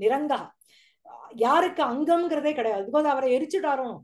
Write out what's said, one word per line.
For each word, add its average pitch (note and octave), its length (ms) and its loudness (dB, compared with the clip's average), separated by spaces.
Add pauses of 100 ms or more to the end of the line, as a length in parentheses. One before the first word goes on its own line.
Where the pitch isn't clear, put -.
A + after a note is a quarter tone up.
நிரங்கா. C4+ 400 0 (960)
யாருக்கு D4 500 2
அங்கம்ங்கிறதே D4+ 680 0
கிடையாது, A3 300 -2
because C#4 200 0
அவரை C4+ 280 0
எரிச்சுட்டாரோ C#4+ 560 0 (160)